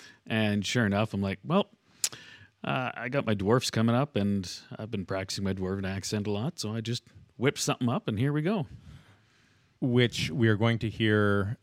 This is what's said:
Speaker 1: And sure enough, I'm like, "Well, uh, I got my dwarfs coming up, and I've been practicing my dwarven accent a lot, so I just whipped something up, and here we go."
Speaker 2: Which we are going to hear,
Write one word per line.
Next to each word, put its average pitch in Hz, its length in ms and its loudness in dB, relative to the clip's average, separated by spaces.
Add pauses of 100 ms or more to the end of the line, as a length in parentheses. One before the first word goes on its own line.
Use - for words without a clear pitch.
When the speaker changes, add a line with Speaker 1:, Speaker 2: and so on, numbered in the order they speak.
(280)
Speaker 1:
And 104 380 2
sure 120 220 2
enough, 101 260 2
I'm 98 80 0
like, 95 220 -2
"Well, 190 260 0 (920)
uh, 131 320 -2
I 123 140 -8
got 131 180 -2
my 110 80 4
dwarfs 101 340 4
coming 113 260 2
up, 139 200 0
and 101 360 0 (240)
I've 107 140 -10
been 104 160 -6
practicing 95 380 -6
my 95 100 0
dwarven 95 340 -4
accent 98 380 -4
a 104 60 -2
lot, 110 280 -4
so 107 140 -6
I 113 80 -4
just 117 220 -6 (340)
whipped 135 220 0
something 127 300 0
up, 165 180 -4
and 110 100 -2
here 139 160 0
we 151 80 -2
go." 185 240 -2 (1160)
Speaker 2:
Which 123 500 2
we 113 160 2
are 107 100 4
going 117 220 2
to 110 100 -4
hear, 104 720 2